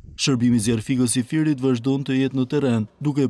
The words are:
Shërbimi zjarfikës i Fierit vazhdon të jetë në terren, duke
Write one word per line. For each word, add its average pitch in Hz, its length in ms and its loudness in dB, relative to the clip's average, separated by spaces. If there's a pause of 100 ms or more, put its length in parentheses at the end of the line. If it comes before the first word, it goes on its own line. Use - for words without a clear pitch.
(140)
Shërbimi 120 480 2
zjarfikës 123 560 0
i 120 80 -2
Fierit 156 400 -2
vazhdon 135 400 0
të 131 140 0
jetë 135 180 0
në 127 160 0
terren, 120 320 2 (160)
duke 143 280 0